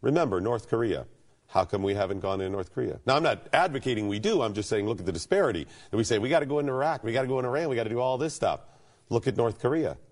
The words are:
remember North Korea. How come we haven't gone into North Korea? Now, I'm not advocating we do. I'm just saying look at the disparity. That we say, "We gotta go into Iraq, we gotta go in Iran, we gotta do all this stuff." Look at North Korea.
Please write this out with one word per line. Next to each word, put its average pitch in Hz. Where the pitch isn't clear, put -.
remember 131
North 113
Korea. 104
How 92
come 98
we 98
haven't 98
gone 95
into 95
North 98
Korea? 113
Now, 135
I'm 156
not 123
advocating 135
we 104
do. 202
I'm 107
just 104
saying 104
look 107
at 90
the 92
disparity. 143
That 101
we 113
say, 107
"We 104
gotta 151
go 147
into 143
Iraq, 139
we 113
gotta 131
go 131
in 127
Iran, 147
we 131
gotta 110
do 120
all 131
this 151
stuff." 87
Look 117
at 113
North 117
Korea. 127